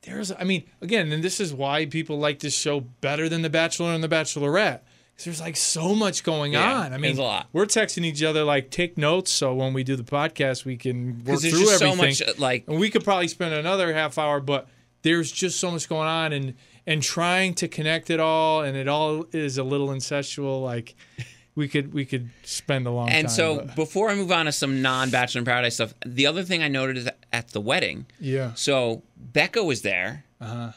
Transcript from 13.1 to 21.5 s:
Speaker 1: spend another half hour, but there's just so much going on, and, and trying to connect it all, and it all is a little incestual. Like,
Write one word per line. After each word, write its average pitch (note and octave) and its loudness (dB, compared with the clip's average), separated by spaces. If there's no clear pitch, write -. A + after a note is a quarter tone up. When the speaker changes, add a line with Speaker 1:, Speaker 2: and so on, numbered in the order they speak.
Speaker 1:
spend E3+ -4
another E3 2
half D#3 0
hour, D3 2
but C#3 -2
there's E3 4
just F3+ -2
so F3+ -2
much D#3+ -6
going D#3 0
on, D#3+ 0
and, C3+ -4
and D#3 2
trying F3+ 2
to E3+ -2
connect D#3+ -2
it D#3+ 2
all, D#3+ 4
and C3+ -2
it C3+ -2
all D#3 0
is D3 -2
a C3+ 0
little C#3 0
incestual. C3+ -4
Like, A#2+ -6